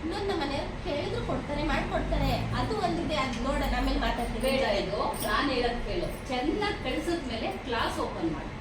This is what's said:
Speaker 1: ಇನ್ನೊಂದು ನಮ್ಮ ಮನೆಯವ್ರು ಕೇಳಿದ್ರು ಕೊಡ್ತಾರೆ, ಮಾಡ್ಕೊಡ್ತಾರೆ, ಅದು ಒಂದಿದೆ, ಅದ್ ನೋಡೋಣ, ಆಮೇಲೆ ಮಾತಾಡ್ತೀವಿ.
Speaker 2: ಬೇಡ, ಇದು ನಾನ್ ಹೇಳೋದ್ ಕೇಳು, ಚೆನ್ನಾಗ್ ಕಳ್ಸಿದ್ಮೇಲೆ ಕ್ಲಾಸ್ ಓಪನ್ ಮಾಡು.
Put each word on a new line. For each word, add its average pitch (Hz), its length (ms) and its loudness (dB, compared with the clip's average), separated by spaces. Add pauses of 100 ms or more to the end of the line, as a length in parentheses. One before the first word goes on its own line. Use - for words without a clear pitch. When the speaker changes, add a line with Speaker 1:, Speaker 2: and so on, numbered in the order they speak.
Speaker 1:
ಇನ್ನೊಂದು 381 280 -2
ನಮ್ಮ 339 120 0
ಮನೆಯವ್ರು 285 280 -2 (140)
ಕೇಳಿದ್ರು - 440 -2
ಕೊಡ್ತಾರೆ, 285 420 -2
ಮಾಡ್ಕೊಡ್ತಾರೆ, 311 600 2 (280)
ಅದು - 140 0 (120)
ಒಂದಿದೆ, 302 380 2
ಅದ್ 233 140 -2 (100)
ನೋಡೋಣ, 285 180 2 (140)
ಆಮೇಲೆ 269 260 2
ಮಾತಾಡ್ತೀವಿ. 226 420 0
Speaker 2:
ಬೇಡ, 254 160 4 (180)
ಇದು - 180 -2 (280)
ನಾನ್ - 280 2
ಹೇಳೋದ್ 240 320 0
ಕೇಳು, 190 220 0 (220)
ಚೆನ್ನಾಗ್ 320 540 0
ಕಳ್ಸಿದ್ಮೇಲೆ 269 640 -2 (180)
ಕ್ಲಾಸ್ 233 380 0
ಓಪನ್ - 320 -2
ಮಾಡು. - 240 -6